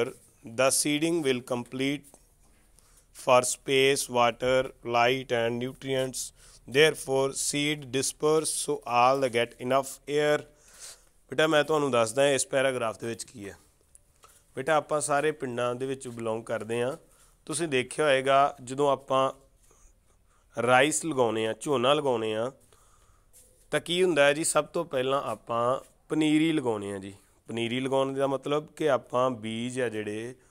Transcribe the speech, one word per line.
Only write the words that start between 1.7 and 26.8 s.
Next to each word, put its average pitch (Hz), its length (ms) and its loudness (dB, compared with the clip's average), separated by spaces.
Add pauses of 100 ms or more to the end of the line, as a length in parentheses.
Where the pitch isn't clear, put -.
for 127 300 4
space, 135 640 0
water, 123 460 2 (400)
light 123 400 2
and 120 280 -2
nutrients। 131 600 -6 (440)
Therefore 135 640 2
seed 147 580 -4
disperse 151 640 0
so 147 240 -4 (160)
all 135 300 4
the 120 120 -2
get 117 240 0
enough 127 320 0 (240)
air। 151 300 0 (840)
ਬੇਟਾ 156 160 2
ਮੈਂ 151 160 4
ਤੁਹਾਨੂੰ 147 280 2
ਦੱਸਦਾ 120 400 4
ਇਸ - 160 0
ਪੈਰਾਗ੍ਰਾਫ 127 520 -2
ਦੇ 117 80 -8
ਵਿੱਚ 113 160 -8
ਕੀ 101 260 -14
ਹੈ। 90 80 -16 (1000)
ਬੇਟਾ 151 200 0
ਆਪਾਂ 147 260 0
ਸਾਰੇ 147 300 0
ਪਿੰਡਾਂ 123 440 -4
ਦੇ 131 100 -6
ਵਿੱਚ 135 220 -8
ਬਿਲੋਂਗ 113 360 -6
ਕਰਦੇ 113 380 -4
ਹਾਂ। 139 160 -4 (500)
ਤੁਸੀਂ 160 200 -4
ਦੇਖਿਆ 131 380 0
ਹੋਏਗਾ 135 580 4
ਜਦੋਂ 135 280 0
ਆਪਾਂ 131 400 0 (1300)
ਰਾਈਸ 127 480 4
ਲਗਾਉਂਦੇ 113 420 0
ਹਾਂ, 110 140 -2
ਝੋਨਾ 135 320 2
ਲਗਾਉਂਦੇ 120 420 0
ਹਾਂ, 120 160 -4 (1200)
ਤਾਂ 151 80 -2
ਕੀ 175 240 -2
ਹੁੰਦਾ 147 220 4
ਹੈ 143 80 4
ਜੀ? 156 100 -4
ਸਭ 151 220 0
ਤੋਂ 170 200 -6
ਪਹਿਲਾਂ 135 360 -2
ਆਪਾਂ 120 580 -2 (300)
ਪਨੀਰੀ 156 420 2
ਲਗਾਉਂਦੇ 110 400 -2